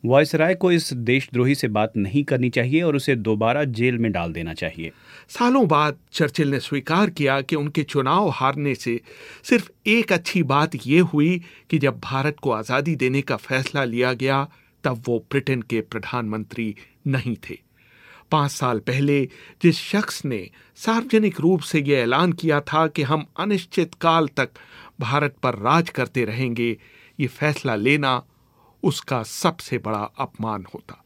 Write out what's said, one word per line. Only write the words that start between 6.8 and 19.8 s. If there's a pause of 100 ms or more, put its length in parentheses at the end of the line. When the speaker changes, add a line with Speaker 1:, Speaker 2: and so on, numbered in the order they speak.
Speaker 2:
किया
कि
उनके
चुनाव
हारने
से (420)
सिर्फ (160)
एक
अच्छी
बात (160)
यह
हुई (280)
कि
जब
भारत
को
आजादी
देने
का
फैसला
लिया
गया, (360)
तब
वो
ब्रिटेन
के
प्रधानमंत्री (320)
नहीं
थे। (580)
पांच
साल
पहले (320)
जिस
शख्स